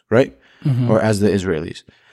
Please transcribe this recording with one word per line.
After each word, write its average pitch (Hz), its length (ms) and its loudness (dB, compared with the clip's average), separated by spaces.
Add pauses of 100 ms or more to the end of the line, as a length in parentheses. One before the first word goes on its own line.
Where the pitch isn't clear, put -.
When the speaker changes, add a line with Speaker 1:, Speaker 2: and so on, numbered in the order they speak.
Speaker 1:
right? 117 280 2 (260)
Speaker 2:
Mm-hmm. 127 260 0
Speaker 1:
Or 107 120 2
as 107 180 0
the 101 100 2
Israelis, 90 540 -4 (300)